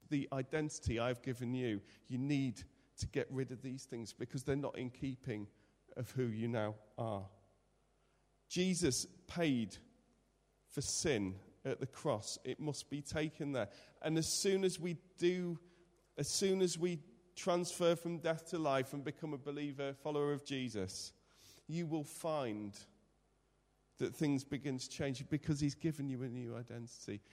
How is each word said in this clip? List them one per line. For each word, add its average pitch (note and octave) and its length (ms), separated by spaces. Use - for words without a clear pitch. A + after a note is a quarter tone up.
the C#3 240
identity C#3 640
I've A#2+ 240
given B2 320
you, A#2+ 260
you B2+ 100
need C3+ 440
to - 100
get - 220
rid C3 220
of A#2 100
these C3 220
things A#2 280
because B2 300
they're C#3 140
not C#3+ 220
in B2 120
keeping B2 560
of B2 160
who B2+ 120
you A2+ 240
now G#2+ 260
are. G#2+ 260
Jesus F3 580
paid C3 500
for - 120
sin G#2 540
at C3+ 160
the C#3 60
cross. - 580
It C3 160
must D3 300
be D3 120
taken D3 500
there. A2+ 160
And D#3+ 160
as D#3+ 100
soon F#3+ 360
as F#3 140
we E3+ 180
do, F3 400
as C#3+ 120
soon F#3+ 340
as E3+ 160
we E3+ 220
transfer F3 640
from E3+ 220
death D#3+ 320
to F3+ 80
life C3+ 340
and C#3+ 120
become D#3 280
a C#3+ 60
believer, C#3+ 640
follower D3 300
of C#3 120
Jesus, A#2 680
you E3+ 200
will D3+ 180
find A#2 720
that - 160
things C#3+ 300
begin C#3 340
to - 100
change C#3 400
because D3+ 300
he's C#3+ 160
given D3 340
you B2+ 140
a C3 60
new A#2+ 260
identity. A#2 640